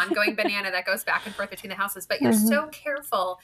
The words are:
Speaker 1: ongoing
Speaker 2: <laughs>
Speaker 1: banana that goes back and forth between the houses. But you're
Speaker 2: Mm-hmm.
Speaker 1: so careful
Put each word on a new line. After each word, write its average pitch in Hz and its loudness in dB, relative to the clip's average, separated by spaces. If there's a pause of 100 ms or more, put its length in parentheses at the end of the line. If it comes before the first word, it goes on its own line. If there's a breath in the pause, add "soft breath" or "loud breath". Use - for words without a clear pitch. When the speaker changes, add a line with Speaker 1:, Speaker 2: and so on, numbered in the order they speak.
Speaker 1:
ongoing 214 2
Speaker 2:
<laughs> - -
Speaker 1:
banana 202 0
that 180 -2
goes 202 0
back 170 -2
and 202 -12
forth 196 -6
between 196 -12
the 185 -8
houses. 196 -4
But 214 -2
you're 240 6
Speaker 2:
Mm-hmm. 214 6
Speaker 1:
so 302 2
careful 226 -4